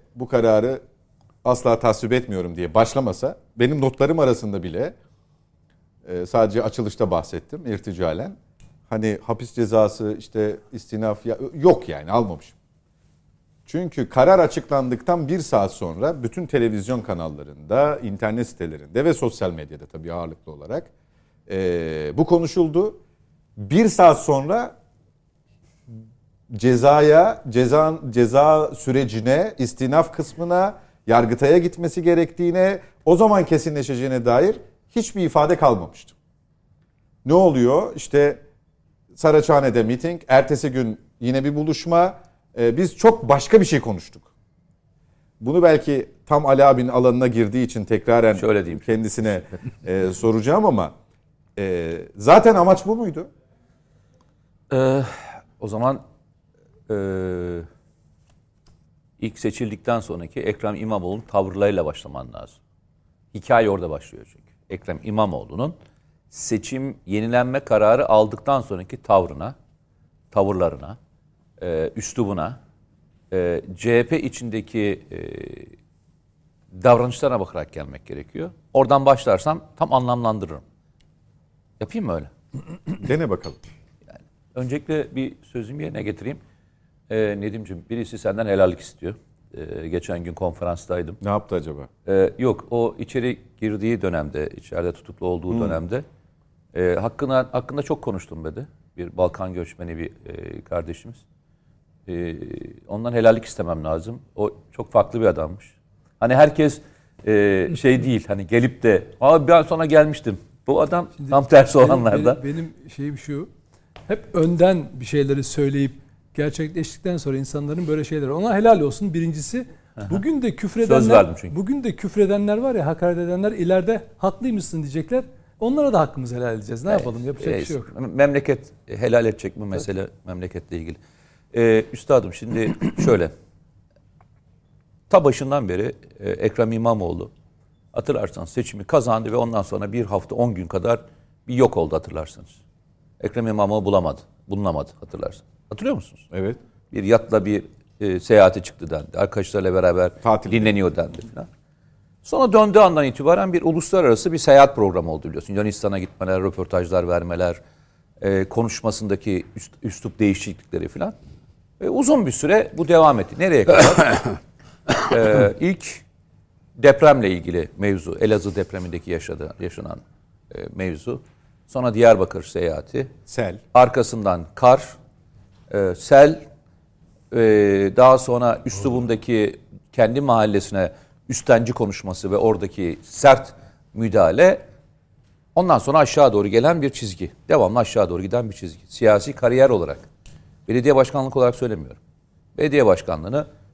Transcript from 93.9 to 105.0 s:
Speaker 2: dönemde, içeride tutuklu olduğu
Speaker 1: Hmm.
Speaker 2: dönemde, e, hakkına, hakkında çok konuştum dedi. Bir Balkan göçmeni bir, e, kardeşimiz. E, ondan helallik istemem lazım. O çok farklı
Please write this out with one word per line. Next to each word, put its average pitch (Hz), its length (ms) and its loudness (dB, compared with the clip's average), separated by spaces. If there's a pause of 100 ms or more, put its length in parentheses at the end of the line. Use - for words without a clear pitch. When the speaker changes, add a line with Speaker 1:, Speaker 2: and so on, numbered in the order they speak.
Speaker 2:
dönemde, 76 480 -6
içeride 87 440 -8
tutuklu - 340 -12
olduğu 90 260 -6
Speaker 1:
Hmm. 117 80 -4
Speaker 2:
dönemde, 92 420 -6 (720)
e, 90 200 0
hakkına, 127 560 -4
hakkında 131 320 -8
çok - 180 -6
konuştum 85 440 -10
dedi. 78 220 -12 (300)
Bir 87 200 -12
Balkan 90 360 -4
göçmeni 85 440 -12
bir, 82 140 -10 (140)
e, 82 360 -16
kardeşimiz. 87 560 -12 (920)
E, 85 280 -8 (520)
ondan 117 260 -8
helallik 113 320 4
istemem 82 380 -8
lazım. 80 360 -8 (160)
O 104 160 -4 (200)
çok - 200 -14
farklı 113 300 0